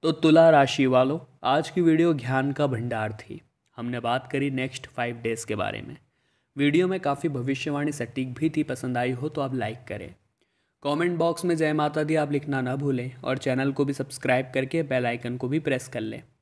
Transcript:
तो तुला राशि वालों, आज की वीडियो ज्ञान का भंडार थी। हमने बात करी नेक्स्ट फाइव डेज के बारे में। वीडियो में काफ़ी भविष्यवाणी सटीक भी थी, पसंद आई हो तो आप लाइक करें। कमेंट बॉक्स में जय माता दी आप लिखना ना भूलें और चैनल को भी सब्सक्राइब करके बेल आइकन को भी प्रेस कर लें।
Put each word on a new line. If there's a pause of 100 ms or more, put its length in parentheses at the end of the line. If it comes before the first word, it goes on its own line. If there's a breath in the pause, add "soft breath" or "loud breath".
तो
तुला
राशि
वालों, (260)
आज
की
वीडियो
ज्ञान
का
भंडार
थी। (380)
हमने
बात
करी
नेक्स्ट
फाइव
डेज
के
बारे
में। (600)
वीडियो
में
काफ़ी
भविष्यवाणी
सटीक
भी
थी,
पसंद
आई
हो
तो
आप
लाइक
करें। (680)
कमेंट
बॉक्स
में
जय
माता
दी
आप
लिखना
ना
भूलें (140)
और
चैनल
को
भी
सब्सक्राइब
करके
बेल
आइकन
को
भी
प्रेस
कर
लें। (200)